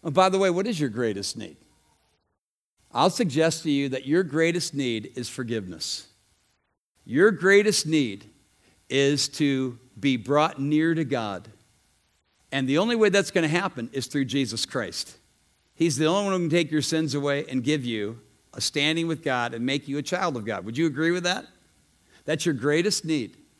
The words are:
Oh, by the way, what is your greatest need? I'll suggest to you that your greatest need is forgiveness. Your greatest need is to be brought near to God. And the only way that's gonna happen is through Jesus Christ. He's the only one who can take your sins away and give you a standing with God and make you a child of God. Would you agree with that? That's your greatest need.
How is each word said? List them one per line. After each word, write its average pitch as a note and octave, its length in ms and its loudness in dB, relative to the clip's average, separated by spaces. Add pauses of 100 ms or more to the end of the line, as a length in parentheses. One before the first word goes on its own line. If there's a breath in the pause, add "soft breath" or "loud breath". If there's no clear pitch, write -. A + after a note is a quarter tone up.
Oh, D#3+ 80 -4
by F#3 180 6
the F#3+ 100 2
way, F#3+ 120 4
what F#3 160 0
is G3+ 140 -2
your C3+ 100 0
greatest G#2 460 -2
need? - 200 -12 (1400)
I'll D3 180 4
suggest D#3+ 520 0
to D#3+ 80 -2
you C#3 200 0
that C3 180 -6
your F3 160 2
greatest E3 500 0
need A#2 400 -2
is B2 140 -6
forgiveness. G#2+ 800 -8 (960)
Your E3 260 6
greatest G3 560 4
need C3+ 380 0 (640 soft breath)
is C#3 400 2
to C3 500 -2 (220)
be C3 160 2
brought C#3+ 440 0
near D3+ 340 2
to D#3+ 100 -2
God. A2 420 -4 (1040)
And C3+ 180 -2
the C#3 100 2
only A#3 180 2
way G#3+ 120 6
that's G3 220 2
gonna E3 160 2
happen D#3+ 460 -2
is C3 160 -6
through C#3 160 -2
Jesus A#2 420 -2
Christ. - 520 -8 (580)
He's D#3 220 0
the D#3+ 80 2
only G3+ 180 2
one G3 80 0
who F3+ 160 0
can - 20 -2
take E3 220 0
your D3+ 100 0
sins D#3+ 320 -2
away C#3+ 340 -2
and C3 140 -2
give C#3+ 220 0
you A2+ 340 -4 (360)
a A#2 60 -10
standing D#3+ 460 0
with D#3+ 160 -4
God B2 320 -2
and A#2 100 -6
make C#3 220 -2
you C#3 120 -6
a D3 40 -6
child F3+ 340 -4
of G#2+ 80 -8
God. G2+ 200 -6
Would A2+ 120 -8
you E3 100 0
agree D#3+ 260 0
with F3+ 100 -2
that? F3+ 240 -4 (800 soft breath)
That's D#3+ 200 -2
your D#3 120 0
greatest D3+ 480 0
need. D3+ 320 -4 (240)